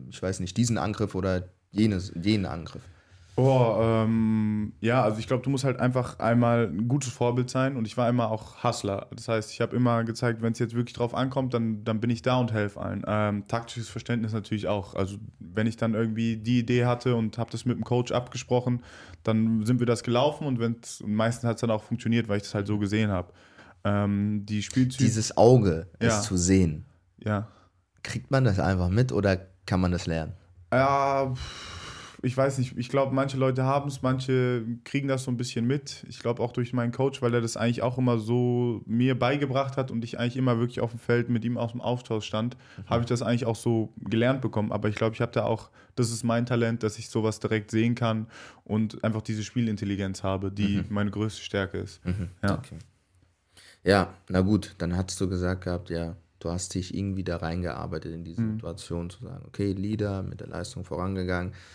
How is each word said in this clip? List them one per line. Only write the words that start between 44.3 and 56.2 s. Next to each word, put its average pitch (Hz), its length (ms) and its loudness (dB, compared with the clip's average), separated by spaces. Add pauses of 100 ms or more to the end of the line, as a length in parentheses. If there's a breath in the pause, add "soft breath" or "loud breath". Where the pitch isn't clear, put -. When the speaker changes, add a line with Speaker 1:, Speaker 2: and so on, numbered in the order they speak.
Speaker 2:
bekommen. 107 320 -2
Aber 107 160 0
ich 104 60 0
glaub, 113 180 0
ich - 80 -6
hab 117 120 0
da 110 120 0
auch, 110 240 -2 (280 soft breath)
das 117 140 2
ist 113 140 -4
mein 117 220 2
Talent, 117 360 2
dass 110 160 -2
ich - 120 -12
sowas 110 300 0
direkt 107 300 -2
sehen 117 240 4
kann 110 340 0 (360 loud breath)
und 107 400 0
einfach 110 160 0
diese 107 220 -4
Spielintelligenz 101 800 -2
habe, 98 280 -2
die 101 280 0
Speaker 1:
Mhm. - 100 -2
Speaker 2:
meine 104 220 0
größte 104 320 -4
Stärke 95 340 -2
ist. 95 300 -10
Speaker 1:
Mhm. 90 240 -2 (120)
Speaker 2:
Ja. 101 120 2
Speaker 1:
Okay. - 240 -10 (1080 loud breath)
Ja, 92 300 4 (160)
na 92 100 4
gut, 95 380 2
dann 87 180 -2
hattest 95 240 -4
du 95 80 0
gesagt 92 360 -2
gehabt, 87 260 -4
ja, 82 260 -4 (220)